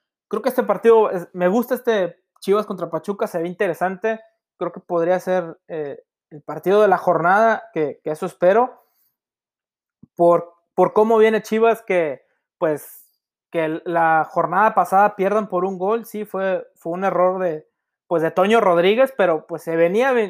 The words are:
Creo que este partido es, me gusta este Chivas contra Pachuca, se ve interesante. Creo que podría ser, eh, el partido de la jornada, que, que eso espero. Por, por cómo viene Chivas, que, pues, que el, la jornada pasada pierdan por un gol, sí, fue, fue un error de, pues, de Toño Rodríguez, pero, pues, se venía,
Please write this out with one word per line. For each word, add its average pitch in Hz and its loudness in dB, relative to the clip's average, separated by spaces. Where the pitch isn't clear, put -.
Creo - -6
que 262 -4
este 240 -2
partido 214 4
es, - -8
me 180 0
gusta 233 0
este 208 -4
Chivas 208 0
contra 175 -8
Pachuca, 202 -6
se 175 -6
ve 170 -4
interesante. 190 -4
Creo 175 -6
que - -16
podría 175 -2
ser, 180 -4
eh, 151 -10
el 151 -20
partido 180 0
de 208 4
la 180 4
jornada, 185 0
que, 151 -6
que 156 -6
eso 156 -8
espero. 202 0
Por, 170 2
por - 2
cómo 220 2
viene 220 4
Chivas, 220 0
que, 160 -4
pues, - -6
que 165 -4
el, 156 -6
la 160 0
jornada 180 0
pasada 196 2
pierdan 196 -2
por 180 -4
un 190 -6
gol, 214 -4
sí, 208 -10
fue, 190 -6
fue - -12
un 185 -4
error 185 0
de, 156 -6
pues, 165 0
de 160 0
Toño 202 2
Rodríguez, 202 2
pero, 165 0
pues, 165 -10
se 165 -4
venía, 214 2